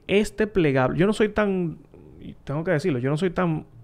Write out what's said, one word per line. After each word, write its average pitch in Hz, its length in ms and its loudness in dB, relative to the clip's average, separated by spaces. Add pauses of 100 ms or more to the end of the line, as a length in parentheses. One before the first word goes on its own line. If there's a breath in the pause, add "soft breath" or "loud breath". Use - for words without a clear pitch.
este 208 400 0
plegable, 143 500 2
yo 170 100 4
no 220 60 2
soy 214 160 2
tan, 190 500 -2 (400)
y - 140 -16 (100)
tengo 151 200 -6
que 143 80 -2
decirlo, 147 280 0
yo 127 100 -2
no 151 80 0
soy 180 140 -2
tan 165 340 -2 (180)